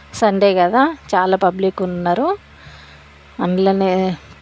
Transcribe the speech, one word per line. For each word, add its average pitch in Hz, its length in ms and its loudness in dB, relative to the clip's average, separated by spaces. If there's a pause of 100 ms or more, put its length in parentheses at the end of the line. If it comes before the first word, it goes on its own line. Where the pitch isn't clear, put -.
(140)
సండే 196 400 2
కదా, 233 420 2 (200)
చాలా 185 200 2
పబ్లిక్ 190 460 -2
ఉన్నారు. 180 560 -2 (1000)
అందులోనే 185 800 0 (240)